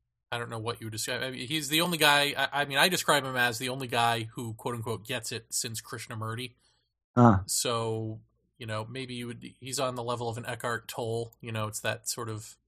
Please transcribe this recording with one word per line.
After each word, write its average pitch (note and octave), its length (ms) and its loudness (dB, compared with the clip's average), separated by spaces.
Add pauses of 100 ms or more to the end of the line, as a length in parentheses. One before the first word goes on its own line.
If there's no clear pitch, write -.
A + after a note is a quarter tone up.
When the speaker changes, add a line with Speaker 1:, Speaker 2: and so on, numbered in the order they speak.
(320)
Speaker 1:
I A#2+ 60 -4
don't A#2 120 -6
know A2+ 80 -6
what A2+ 220 -6
you A2 60 -10
would G#2+ 60 -8
describe. B2 300 -4
I C3 80 -4
mean, B2+ 160 -8
he's D3+ 220 -4
the D#3 140 4
only F3 160 0
guy, C#3+ 380 6
I, C#3+ 260 0
I - 20 2
mean, C#3 140 -2
I E3+ 100 6
describe D3+ 360 4
him C3 120 -2
as A#2+ 220 2
the B2+ 100 -4
only C3 180 -6
guy A#2 480 2
who, A2+ 200 -8
quote A#2+ 200 -6
unquote, A2 320 -6
gets A#2+ 240 -6
it A2+ 200 -8
since A2+ 300 -4
Krishnamurti. A2+ 760 -8 (600)
Speaker 2:
Uh. A#2 320 10
Speaker 1:
So, A2+ 720 -2 (400)
you A#2 80 -12
know, G#2+ 240 -6
maybe B2+ 240 -8
you A#2+ 140 -8
would, A#2+ 320 -12
he's B2+ 180 -6
on B2+ 160 0
the B2 80 -6
level A#2+ 260 -2
of A2+ 80 -4
an A#2+ 100 -8
Eckhart A#2 420 -4
Tolle, A#2 520 -4
you A#2 120 -10
know, G#2+ 160 -2
it's G#2+ 120 -8
that G#2+ 280 -2
sort A#2 200 -6
of G#2+ 280 -10 (120)